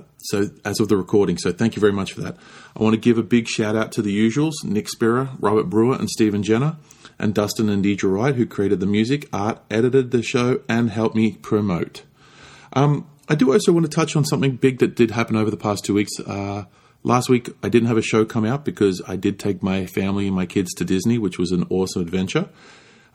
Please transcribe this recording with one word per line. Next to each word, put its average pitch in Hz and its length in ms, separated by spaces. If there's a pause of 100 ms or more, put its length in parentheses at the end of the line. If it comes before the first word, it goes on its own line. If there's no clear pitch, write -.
(180)
so 101 320 (160)
as 101 140
of 107 80
the 104 100
recording. 92 400
So 92 140
thank 113 240
you - 40
very 101 140
much 98 200
for - 80
that. 87 140 (400)
I - 60
wanna 110 160
give 113 220
a - 20
big 113 260
shout 107 280
out 110 160
to 120 100
the 104 160
usuals, 127 360 (100)
Nick 104 260
Spira, 131 500
Robert 107 300
Brewer, 113 280
and 104 120
Stephen 104 320
Jenner, 120 360 (420)
and 104 160
Dustin 107 340
and 98 160
Deidre 101 260
Wright, 117 220
who 120 140
created 98 320
the 95 80
music, 110 440
art, 104 380
edited 123 400
the 120 140
show, 123 440
and 117 220
helped 110 260
me 110 180
promote. 101 680 (720)
Um, 143 320 (240)
I - 60
do - 180
also 208 180
want 170 140
to 151 100
touch 165 200
on 147 100
something 135 300
big 127 240
that 113 160
did 113 160
happen 113 240
over 107 160
the 101 60
past 101 280
two 104 80
weeks. 101 260
Uh, 101 460 (380)
last 123 240
week, 123 220 (120)
I 101 80
didn't 117 180
have 117 100
a 110 40
show 107 220
come 110 220
out 139 180
because 92 440
I 95 80
did 101 240
take 98 220
my 95 240
family 98 420
and 98 80
my 92 100
kids 92 300
to - 100
Disney, 95 320
which 98 200
was 90 140
an 90 180
awesome 92 320
adventure. 92 460 (680)